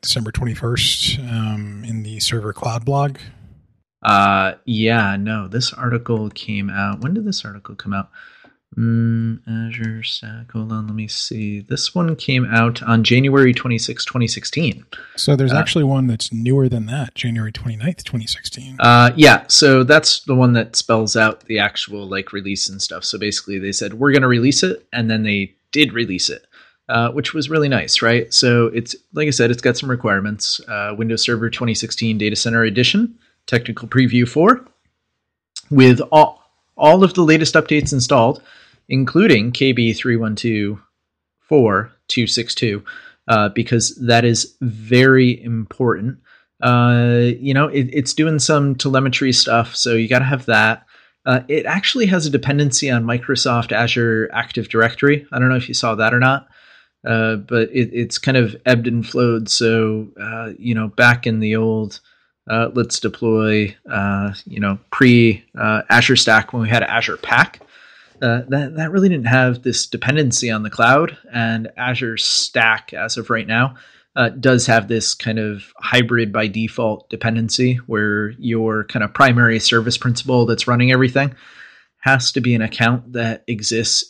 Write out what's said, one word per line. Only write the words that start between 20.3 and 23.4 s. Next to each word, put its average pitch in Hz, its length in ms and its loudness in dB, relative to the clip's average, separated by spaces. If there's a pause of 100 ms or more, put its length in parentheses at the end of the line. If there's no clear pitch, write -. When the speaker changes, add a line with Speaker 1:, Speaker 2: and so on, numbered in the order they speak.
Speaker 2:
one 127 180 6
that 113 220 0
spells 113 400 0
out 110 300 2
the 110 140 -4
actual, 101 480 -4
like, 98 240 -8
release 98 380 -6
and 95 120 -12
stuff. 85 220 -10
So - 160 -6
basically 101 400 -6